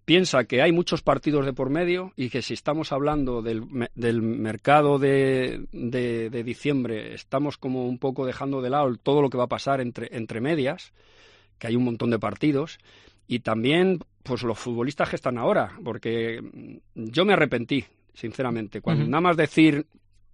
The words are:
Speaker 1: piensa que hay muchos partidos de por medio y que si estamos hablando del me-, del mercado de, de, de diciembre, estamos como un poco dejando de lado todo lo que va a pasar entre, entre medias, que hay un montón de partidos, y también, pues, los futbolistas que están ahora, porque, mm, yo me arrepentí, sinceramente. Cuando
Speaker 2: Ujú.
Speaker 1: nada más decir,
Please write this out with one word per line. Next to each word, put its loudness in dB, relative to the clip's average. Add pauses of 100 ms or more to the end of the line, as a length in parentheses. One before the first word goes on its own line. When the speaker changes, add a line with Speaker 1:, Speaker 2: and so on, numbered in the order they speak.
Speaker 1:
piensa 4
que 2
hay 6
muchos 0
partidos 2
de -2
por -2
medio -2
y -4
que -4
si -6
estamos -4
hablando -2
del -4
me-, -6
del 0
mercado 2
de, 2
de, -4
de -6
diciembre, -4
estamos -4
como -4
un -4
poco -2
dejando -4
de -2
lado 2
todo 2
lo 4
que -4
va 4
a -2
pasar -2
entre, -6
entre -6
medias, -2 (640)
que -8
hay 2
un 4
montón 0
de 2
partidos, -2 (500)
y -2
también, 2 (240)
pues, -4
los -2
futbolistas -2
que -6
están -4
ahora, 0 (120)
porque, -4
mm, -16 (340)
yo 2
me 4
arrepentí, 2 (280)
sinceramente. -6
Cuando 2
Speaker 2:
Ujú. -2
Speaker 1:
nada 2
más 4
decir, 4 (480)